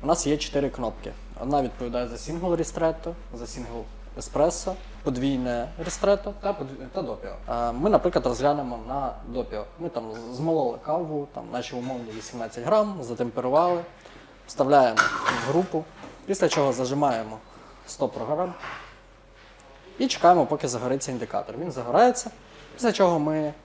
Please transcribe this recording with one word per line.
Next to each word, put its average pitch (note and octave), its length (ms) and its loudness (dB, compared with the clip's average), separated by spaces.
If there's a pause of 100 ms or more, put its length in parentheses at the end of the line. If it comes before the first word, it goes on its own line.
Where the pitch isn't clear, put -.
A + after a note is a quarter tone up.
У - 20 -6
нас D#3+ 220 2
є D3 100 4
чотири C#3+ 320 0
кнопки. - 420 -6 (300)
Одна C#3+ 200 2
відповідає B2 460 -4
за A#2 100 -10
сінгл E3+ 380 -2
рістретто, E3 600 -2 (180)
за A#2 140 -10
сінгл A#2 360 -10 (340)
еспресо, E3 580 0 (280)
подвійне B2+ 680 0 (160)
рістретто G3 560 0
та - 120 0
подві-, C3+ 400 -8
та F#3+ 80 -4
допіо. G#2 340 -8 (140)
Е, A#2 220 0
ми, C#3 180 0
наприклад, F3 360 4
розглянемо B2+ 640 0
на C3 260 -4 (140)
допіо. A2 380 -6 (140)
Ми E3+ 100 -6
там A#2 140 -6 (100)
з-, A#2 220 -10
змололи C#3+ 500 0
каву, D3+ 480 -2
там, B2+ 180 -10
наші A#2+ 240 -6
умовні B2 420 -6
вісімнадцять A#2 480 -8
грам, G#3 360 2
затемперували, B2+ 800 0 (680)
вставляємо C3+ 520 6 (260)
в B2 240 0
групу, D#3+ 340 2 (420)
після F#3 240 2
чого C#3 240 4
зажимаємо B2 640 0 (500)
стоп - 260 -2
програм D#3 400 -2 (1400)
і C4 100 0
чекаємо, F3 380 8
поки D3 220 -2
загориться B2+ 440 -2
індикатор. A2+ 460 -6
Він E3+ 140 -6
загорається, F3+ 580 4 (440)
після A#3+ 180 2
чого F3 280 4
ми D3+ 340 0 (120)